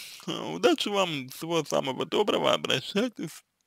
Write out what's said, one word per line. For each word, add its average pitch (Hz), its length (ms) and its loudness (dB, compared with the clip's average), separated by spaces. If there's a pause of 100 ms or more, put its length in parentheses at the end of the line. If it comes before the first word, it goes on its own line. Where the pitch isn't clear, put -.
(260)
Э, 156 280 -4
удачи 220 340 2
вам, 170 400 0
всего 160 360 -2
самого 143 420 0
доброго, 180 460 4
обращайтесь. 180 920 -2 (220)